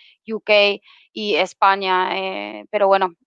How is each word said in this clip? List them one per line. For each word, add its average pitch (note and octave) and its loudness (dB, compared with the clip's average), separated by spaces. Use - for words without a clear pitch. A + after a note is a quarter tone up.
U A3 -8
K G#3+ 0
y G#3 -4
España, F#3 0
eh, G3+ -10
pero G3+ 0
bueno, F#3+ 2